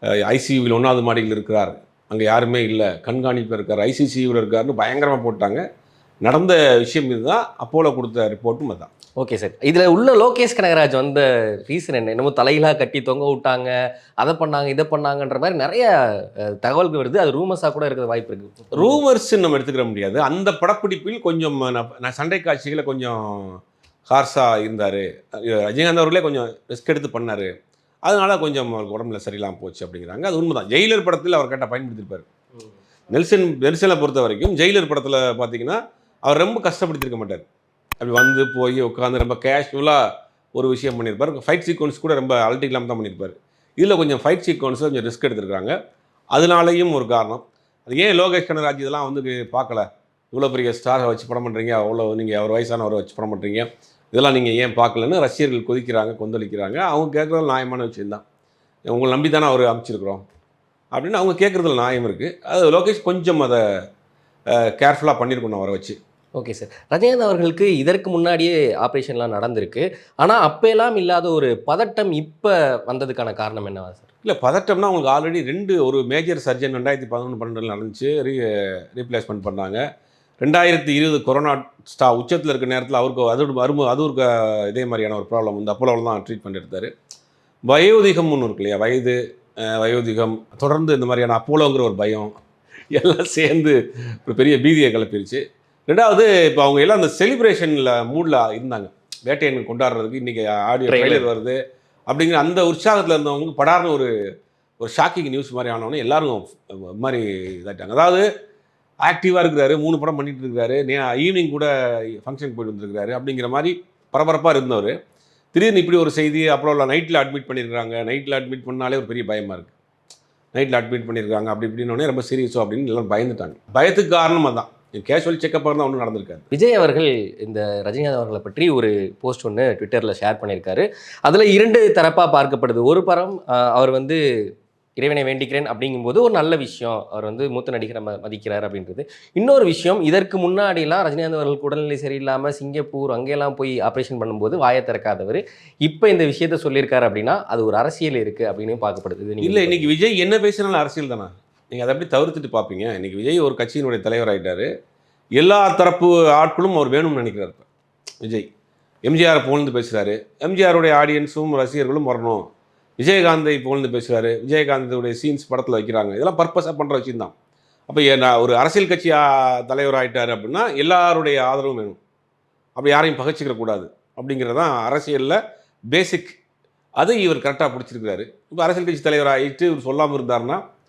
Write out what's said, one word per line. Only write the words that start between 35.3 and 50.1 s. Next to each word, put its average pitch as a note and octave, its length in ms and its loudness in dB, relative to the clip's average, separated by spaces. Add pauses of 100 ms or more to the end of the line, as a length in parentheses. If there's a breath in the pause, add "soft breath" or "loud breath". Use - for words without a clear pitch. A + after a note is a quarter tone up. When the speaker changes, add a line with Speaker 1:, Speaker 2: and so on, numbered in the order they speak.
Speaker 1:
பாத்தீங்கன்னா B2 520 -4 (320)
அவர் C#3+ 160 2
ரொம்ப G#3 240 0
கஷ்டப்படுத்திருக்க D3+ 560 -4
மாட்டார். F#2+ 280 -10 (440)
அப்படி A#2+ 220 -8
வந்து C3+ 440 2
போய் B2+ 280 0
உட்காந்து B2 360 -2
ரொம்ப A#2+ 160 -2
கேஷுவலா C#3 760 0 (420)
ஒரு B2+ 160 -2
விஷயம் B2+ 280 -2
பண்ணியிருப்பார். A#2 360 -4 (140)
ஃபைட் E3+ 200 -2
சீக்வன்ஸ் D3+ 340 -4
கூட D#3 140 0
ரொம்ப C3 200 0 (140)
அலட்டி C3 140 -2
இல்லாம B2+ 240 -4
தான் A#2 120 -6
பண்ணியிருப்பார். F#2+ 360 -10 (440)
இதுல G3 180 4
கொஞ்சம் D3 280 0
ஃபைட் F3 220 2
சீக்வன்ஸ் C3+ 400 -2
கொஞ்சம் C3+ 180 -4
ரிஸ்க் A#2 220 -4
எடுத்திருக்காங்க, G#2 580 -6 (460)
அதனாலையும் E3+ 640 4
ஒரு C3+ 140 -2
காரணம். A2+ 380 -2 (420)
அது B2 100 -8
ஏன் F#3 220 4
லோகேஷ் F3+ 300 0
கனகராஜ் D3+ 300 -2
இதெல்லாம் C#3 340 -6
வந்து B2+ 400 -6
பார்க்கல? A#2 380 -4 (420)